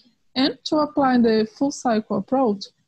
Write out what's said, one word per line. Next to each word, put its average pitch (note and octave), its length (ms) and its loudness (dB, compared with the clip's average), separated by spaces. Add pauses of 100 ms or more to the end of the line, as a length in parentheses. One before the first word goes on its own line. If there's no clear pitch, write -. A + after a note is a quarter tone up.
(360)
And C4 300 -2
to D#4 120 -2
apply C#4+ 400 0
the A3 300 2 (100)
full C#4 140 -2
cycle G#3+ 460 -4
approach, G#3 480 -2 (220)